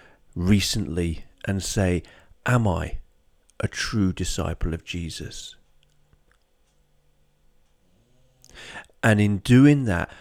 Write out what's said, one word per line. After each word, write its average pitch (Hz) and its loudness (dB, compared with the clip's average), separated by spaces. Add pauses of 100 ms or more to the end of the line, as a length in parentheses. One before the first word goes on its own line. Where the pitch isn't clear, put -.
(360)
recently 87 -2 (220)
and 98 -2
say, 90 0 (440)
"Am 120 2
I 80 -4 (600)
a - -4
true 95 -2
disciple 85 -4
of 80 -10
Jesus?" - -12 (3500)
And 107 4
in 104 2
doing 135 6
that, 87 -2 (100)